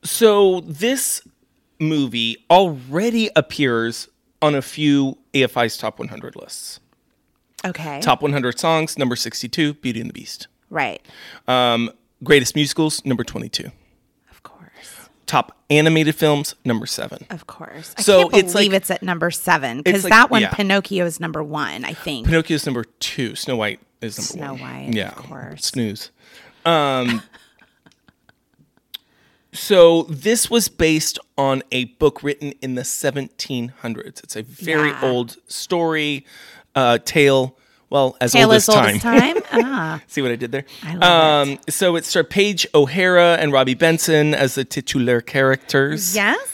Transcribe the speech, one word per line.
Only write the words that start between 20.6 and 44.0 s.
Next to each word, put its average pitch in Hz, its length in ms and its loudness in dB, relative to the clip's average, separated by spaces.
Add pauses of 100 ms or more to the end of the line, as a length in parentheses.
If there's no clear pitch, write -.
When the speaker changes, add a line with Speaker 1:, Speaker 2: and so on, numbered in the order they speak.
Speaker 2:
is 165 160 -6
number 160 200 -8
one, 143 440 -8
I - 80 -8
think. 135 340 -8
Speaker 1:
Pinocchio 160 280 0
is 143 100 -4
number 120 180 -4 (160)
two. 117 360 -6
Snow - 200 -6
White 107 240 -4 (220)
is 110 160 -10
number - 160 -10
Speaker 2:
Snow 139 200 -12
Speaker 1:
one. 127 80 -16
Speaker 2:
White, 127 320 -10
Speaker 1:
Yeah. 101 180 -4
Speaker 2:
of - 40 -20
course. 143 520 -16
Speaker 1:
Snooze. 110 440 -8 (540)
Um, 131 600 0
<laughs> - 40 -20 (2250)
so 170 500 6
this 160 460 -2
was 233 180 2
based 160 520 -2 (180)
on 135 240 0 (100)
a 127 140 -4
book - 380 -2
written 143 380 -6
in 131 140 -6
the 123 80 -6
seventeen 131 840 -6 (100)
hundreds. - 420 -12
It's - 140 -14
a 110 80 -10
very 151 460 -2
Speaker 2:
Yeah. 143 140 -10
Speaker 1:
old 123 340 -2 (100)
story, 156 800 -4 (500)
uh, 120 300 4
tale. 135 520 2 (320)
Well, 131 300 0
as 123 120 0
Speaker 2:
Tale 233 160 6
Speaker 1:
old 220 80 8
Speaker 2:
as 214 120 4
Speaker 1:
as 214 80 6
Speaker 2:
old - 80 6
Speaker 1:
time. 208 120 2
Speaker 2:
as 202 80 -2
time? 254 420 4
Speaker 1:
<laughs> - 60 -12 (140)
Speaker 2:
Ah. 160 420 -6
Speaker 1:
See - 160 -4
what 123 80 0
I 117 40 -2
did 117 160 -8
there? 135 140 -6 (180)
Speaker 2:
I 156 120 -10
love 160 520 4
it. 139 60 -4
Speaker 1:
Um, 135 60 -12 (100)
so 175 260 0
it 165 100 -4
starred 165 260 -2
Paige 202 420 0
O'Hara 175 680 4
and 151 120 0
Robbie 131 240 2
Benson 160 580 2